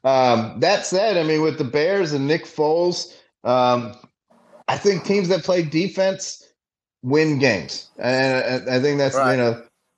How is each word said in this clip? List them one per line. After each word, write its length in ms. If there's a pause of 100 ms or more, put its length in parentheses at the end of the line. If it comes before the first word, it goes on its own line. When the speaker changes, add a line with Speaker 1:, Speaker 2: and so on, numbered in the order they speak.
Speaker 1:
Um, 580
that 240
said, 320
I 60
mean, 200
with 160
the 40
Bears 500
and 140
Nick 180
Foles, 680 (300)
um, 500 (760)
I 80
think 280
teams 240
that 140
play 200
defense 840 (580)
win 360
games, 500 (100)
and 680
I, 80
I 40
think 160
that's, 180
Speaker 2:
Right. 160
Speaker 1:
you 60
know, 140 (460)